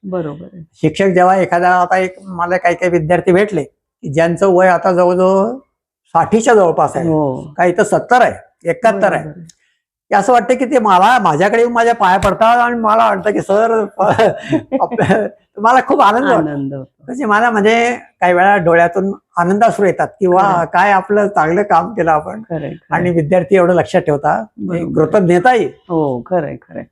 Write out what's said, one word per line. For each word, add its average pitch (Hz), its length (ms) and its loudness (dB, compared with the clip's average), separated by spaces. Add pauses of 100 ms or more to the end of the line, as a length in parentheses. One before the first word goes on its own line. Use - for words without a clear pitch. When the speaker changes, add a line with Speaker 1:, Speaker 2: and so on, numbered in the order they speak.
Speaker 1:
बरोबर 175 480 -8
आहे. 170 200 -20
Speaker 2:
शिक्षक 160 340 -2
जेव्हा 185 300 4
एखादा, 180 340 0
आता 180 280 0
एक 185 240 -4
मला 180 340 -6
काही 175 180 0
काही 180 160 -4
विद्यार्थी 170 420 0
भेटले 196 300 0
की - 500 -14
ज्यांचं 165 360 0
वय 185 200 4
आता 180 240 0
जवळजवळ 185 640 0 (500)
साठीच्या 220 480 2
जवळपास 165 420 2
आहे, 165 120 -4
Speaker 1:
हो. 147 480 -4
Speaker 2:
काही 175 160 2
तर 180 100 0
सत्तर 214 400 2
आहे, - 480 -6
एकाहत्तर 202 420 0
आहे. 156 120 -6
Speaker 1:
बरोबर 156 140 -16
आहे. 165 200 -20 (500)
Speaker 2:
की - 60 -4
असं 202 180 2
वाटतं 240 220 2
की 254 100 -4
ते 247 140 0
मला, 214 400 2
माझ्याकडे 190 400 0
येऊन 240 140 0
माझ्या 233 220 2
पाया 196 240 0
पडतात 208 400 2
आणि 240 180 -2
मला 226 300 0
वाटतं 202 260 -2
की 214 80 -2
सर, 220 440 0 (140)
<laughs> - 0 - (800)
आपल्या-, 208 460 -2 (300)
मला 233 240 2
खूप 285 200 0
आनंद 226 240 2
वाटतो. 208 240 0
Speaker 1:
आनंद 139 260 -8
होतो. 135 320 -16
Speaker 2:
म्हणजे 247 180 -8
मला, 220 260 0
म्हणजे 233 460 0 (240)
काही 180 120 2
वेळा 190 240 4
डोळ्यातून 170 580 2 (220)
आनंदाश्रू 202 500 0
येतात 160 220 -2
की - 180 -6
वा, 185 280 2
Speaker 1:
खरंय. 170 120 -2
Speaker 2:
काय 190 260 0
आपलं 202 360 0
चांगलं 175 340 0
काम 180 300 0
केलं 170 180 0
आपण. 160 320 -2
Speaker 1:
खरंय, 165 180 -8
खरंय. 139 140 -10 (160)
Speaker 2:
आणि 175 200 -2
विद्यार्थी 175 460 0
एवढं 180 180 4
लक्षात 175 260 0
ठेवता, 147 440 -2 (120)
Speaker 1:
बरोबर. 185 180 -8
Speaker 2:
एक 170 220 -6
कृतज्ञताही. 175 680 2
Speaker 1:
हो, 139 600 -6
खरंय, 147 300 -4
खरंय. - 360 -16